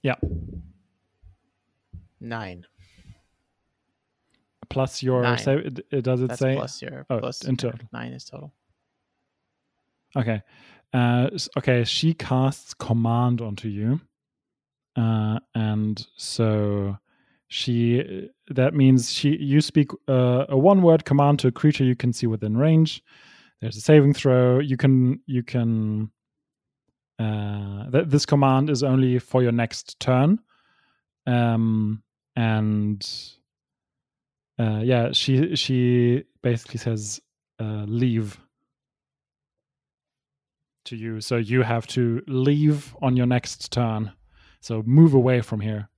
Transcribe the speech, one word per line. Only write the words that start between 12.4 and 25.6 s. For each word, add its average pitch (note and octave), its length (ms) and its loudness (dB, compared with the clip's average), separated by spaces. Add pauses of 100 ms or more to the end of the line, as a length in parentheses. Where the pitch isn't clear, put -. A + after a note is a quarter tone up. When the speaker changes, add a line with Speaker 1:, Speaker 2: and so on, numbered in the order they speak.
Speaker 1:
command A#2 680 0
onto A2 280 -10
you. A2 340 -4 (920)
Uh, A2 440 -2 (140)
and G#2+ 540 -4 (100)
so G2+ 800 -2 (520)
she, A#2 800 -2 (180)
that C3 260 0
means C3 380 4
she, D3 260 0
you C#3+ 240 2
speak, D3 300 0 (160)
uh, B2+ 420 2
a C#3 80 2
one-word E3+ 480 6
command C#3+ 340 4
to C3+ 80 2
a B2 40 4
creature D3+ 320 2
you B2+ 120 2
can B2 160 -2
see A#2 140 -4
within G#2+ 320 -2
range. D#3+ 460 2 (580)
There's G#2+ 160 -8
a G#2 40 -14
saving C#3+ 340 6
throw. B2+ 420 4
You C3+ 200 -2
can, C3 500 4
you B2 160 -4
can, A2 680 -4 (1120)